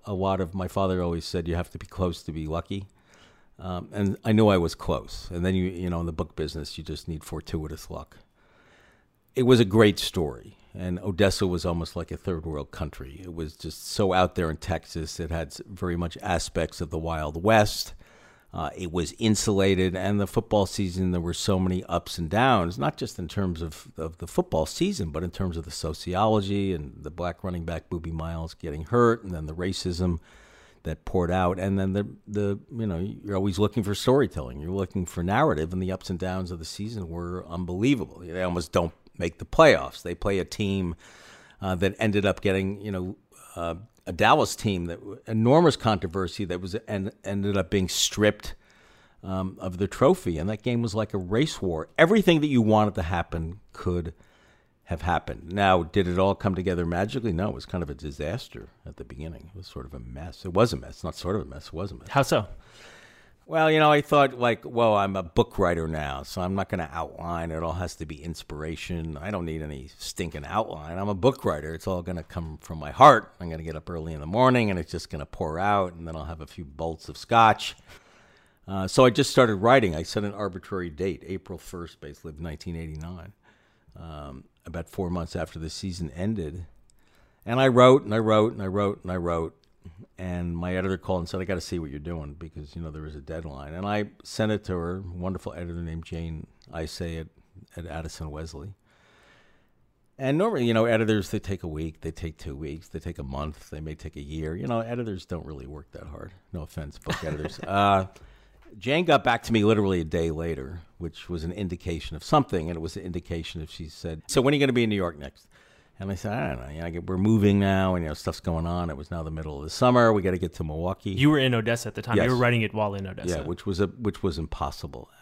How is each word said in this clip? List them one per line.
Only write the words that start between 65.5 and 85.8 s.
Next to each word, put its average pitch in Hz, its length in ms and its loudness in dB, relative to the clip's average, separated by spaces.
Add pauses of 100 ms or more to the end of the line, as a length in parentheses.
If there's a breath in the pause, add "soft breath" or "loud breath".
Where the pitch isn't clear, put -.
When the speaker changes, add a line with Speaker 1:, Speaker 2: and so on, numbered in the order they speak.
Speaker 1:
writer 85 280 2
now, 71 360 -4
so - 180 -8
I'm 92 140 -2
not 98 120 -2
gonna 82 240 -4
outline. 82 600 -6
It 80 100 -4
all 82 120 -2
has 90 240 -6
to 85 100 -10
be 76 160 -14
inspiration. 80 1000 -8
I 95 80 -8
don't 90 160 -4
need 80 160 -6
any 73 380 -10
stinking 80 460 -8
outline. 85 520 -4
I'm 101 120 -2
a 104 40 0
book 117 320 2
writer. 78 260 -2
It's 82 140 -8
all 90 160 -2
gonna 85 220 -6
come 80 340 -10
from 80 220 -12
my 73 100 -8
heart. 120 500 8
I'm 85 120 -8
gonna 80 100 -8
get 80 140 -8
up 78 120 -12
early 82 260 -8
in 73 60 -10
the 73 60 -10
morning, 117 460 4
and 90 80 -2
it's 82 120 -6
just - 200 -8
gonna 78 160 -8
pour 80 320 -6
out, 98 340 2
and 82 140 -12
then 80 80 -8
I'll 76 100 -10
have 78 160 -10
a 76 60 -14
few 85 180 -12
bolts 78 420 -8
of - 100 -12
scotch." 113 580 4 (920 soft breath)
Uh, 95 200 -4
so 127 180 8
I 123 60 8
just 131 180 2
started 113 280 6
writing. 110 380 6
I 80 60 -4
set 104 220 -4
an 101 100 -4
arbitrary 92 560 -6
date, 87 380 -4
April 92 320 -10
first, - 420 -14
basically, 73 280 -16
of 73 100 -16
nineteen 82 360 -8
eighty-nine, 82 580 -10 (640 soft breath)
um, 73 500 -14 (200)
about 82 240 -8
four 90 220 -4
months 85 240 -4
after 80 240 -6
the 78 100 -8
season 87 460 -6